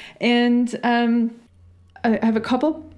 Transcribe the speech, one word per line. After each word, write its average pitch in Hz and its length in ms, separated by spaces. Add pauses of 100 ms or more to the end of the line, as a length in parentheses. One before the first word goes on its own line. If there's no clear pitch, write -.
(200)
And, 240 640
um, 233 500 (720)
I 220 160
have 226 140
a 214 40
couple 294 440 (140)